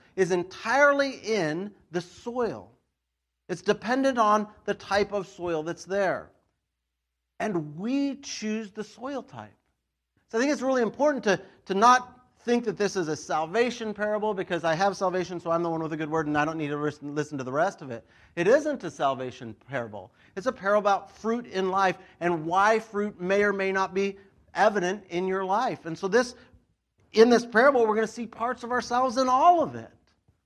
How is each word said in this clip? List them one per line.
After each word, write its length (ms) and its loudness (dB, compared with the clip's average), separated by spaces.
is 160 2
entirely 800 2
in 600 -2
the 100 -2
soil. 720 -8
It's 120 -6
dependent 560 0
on 300 2
the 80 -2
type 400 0
of 140 -4
soil 360 -4
that's 220 -8
there. 440 -2
And 380 -4
we 380 -2
choose 560 -8
the 120 -12
soil 400 -10
type. 300 -16
So 80 -2
I 40 2
think 100 2
it's 100 -2
really 200 2
important 440 0
to, 140 4
to 80 -4
not 440 6
think 180 2
that 120 -4
this 180 -2
is 140 -2
a 60 -2
salvation 800 -2
parable 400 -2
because 300 -4
I 100 2
have 220 2
salvation, 440 -2
so 120 -4
I'm 120 0
the 60 -2
one 140 -2
with 100 -6
a 40 -6
good 120 -6
word, 180 0
and 100 -2
I 80 2
don't 120 -4
need 120 -4
to 80 -4
ris-, 240 -6
listen 360 -6
to 60 -6
the 80 -6
rest 300 -2
of 100 -14
it. 140 -12
It 120 0
isn't 360 2
a 80 -8
salvation 640 -4
parable. 440 -8
It's 120 -6
a 40 -2
parable 280 0
about 320 0
fruit 340 -4
in 240 -2
life 280 2
and 240 -2
why 340 4
fruit 400 -6
may 240 2
or 100 2
may 180 -2
not 220 -2
be 240 -2
evident 560 2
in 180 -4
your 160 -2
life. 420 -2
And 120 -8
so 100 -6
this, 280 0
in 160 8
this 160 4
parable, 400 6
we're 100 2
gonna 120 0
see 200 -10
parts 360 -8
of 80 -8
ourselves 460 0
in 100 2
all 340 6
of 140 -2
it. 160 -12